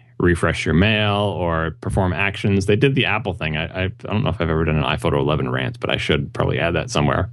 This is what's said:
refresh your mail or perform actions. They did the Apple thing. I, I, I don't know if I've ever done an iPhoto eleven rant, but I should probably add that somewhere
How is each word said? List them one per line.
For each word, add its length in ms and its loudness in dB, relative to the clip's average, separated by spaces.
refresh 460 2
your 80 2
mail 420 4
or 680 -2
perform 320 0
actions. 520 0
They 100 4
did 200 2
the 100 2
Apple 280 -2
thing. 240 -4
I, 80 -2
I, 200 -6
I 20 0
don't 360 -4
know 60 0
if 100 -2
I've 100 0
ever 140 0
done 140 0
an 60 2
iPhoto 360 0
eleven 300 0
rant, 300 -4
but 100 -4
I 80 0
should 360 -2
probably 260 0
add 160 0
that 140 -4
somewhere 440 0